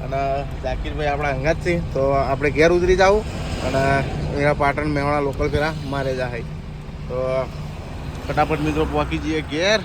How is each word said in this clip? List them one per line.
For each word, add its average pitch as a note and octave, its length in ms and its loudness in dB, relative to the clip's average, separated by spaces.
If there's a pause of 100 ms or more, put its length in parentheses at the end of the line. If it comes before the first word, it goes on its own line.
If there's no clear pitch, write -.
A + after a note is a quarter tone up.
અને C3+ 400 -2 (200)
જાકીરભાઈ D3 440 -2
આપણા C#3+ 220 0
હંગાત C#3+ 260 2
છે E3+ 380 -2
તો C3+ 180 2
આપણે C#3 400 2
ઘેર D#3 200 6
ઉતરી F3+ 240 4
જાવું G3 280 6 (380)
અને C3+ 420 2 (380)
એના C#3+ 120 4
પાટણ C#3+ 340 0
મેવાડા D3 320 0
લોકલ C#3+ 300 0
પેલા D3 240 0 (120)
મારે C3+ 300 -2
જાય. B2 260 -4 (680)
તો C3 360 0 (800)
ફટાફટ D3 320 2
મિત્રો D3+ 260 2
પહોંચી D3 320 0
જઈએ D#3 240 -2
ઘેર F3+ 440 0